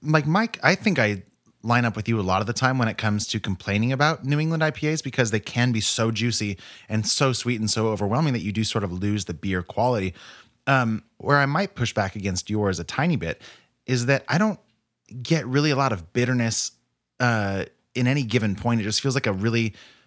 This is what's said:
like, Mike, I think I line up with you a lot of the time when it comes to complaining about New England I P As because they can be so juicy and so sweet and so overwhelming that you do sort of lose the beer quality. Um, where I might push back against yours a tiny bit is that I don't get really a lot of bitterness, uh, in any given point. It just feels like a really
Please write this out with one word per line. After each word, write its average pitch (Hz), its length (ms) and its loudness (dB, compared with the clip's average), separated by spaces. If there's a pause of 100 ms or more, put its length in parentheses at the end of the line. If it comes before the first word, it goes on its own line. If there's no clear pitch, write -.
like, 151 240 2
Mike, 202 360 -2
I 160 120 4
think 185 240 0
I 104 240 2 (400)
line 120 220 2
up 113 100 0
with - 140 -6
you 113 100 2
a 101 40 0
lot 92 180 2
of 104 60 -2
the 117 80 -4
time 131 240 0
when 117 100 2
it 104 80 -4
comes 104 300 0
to - 140 -4
complaining 104 520 -2
about 147 320 0
New 143 160 2
England 160 240 0
I 156 60 2
P 151 180 -2
As 156 140 -2
because 120 280 0
they 107 100 0
can 123 320 0
be 113 80 0
so 113 300 0
juicy 110 460 -2 (320)
and 107 180 0
so 135 260 2
sweet 120 280 -2
and 107 100 -2
so 110 180 0
overwhelming 110 460 0
that 110 60 -2
you 98 120 -4
do 110 120 0
sort 104 200 -2
of 87 80 -4
lose 101 340 -2
the - 80 -6
beer 92 280 -4
quality. 104 520 -2 (540)
Um, 120 340 2 (160)
where 143 200 2
I 139 80 4
might 165 280 -2
push 117 180 -4
back 98 240 -2
against 95 320 -4
yours 101 320 0
a 85 40 -6
tiny 156 320 -2
bit 82 260 -6 (420)
is 123 220 0
that 139 220 2
I 165 100 2
don't 214 200 0 (640)
get 143 240 0
really 143 240 2
a 135 60 2
lot 135 160 2
of 85 220 -8
bitterness, 120 560 0 (500)
uh, 104 440 0 (300)
in 123 120 2
any 139 160 2
given 110 340 0
point. 117 240 0
It 98 40 -2
just 107 180 -2
feels 131 120 0
like 135 120 0
a 107 60 2
really 113 420 0 (320)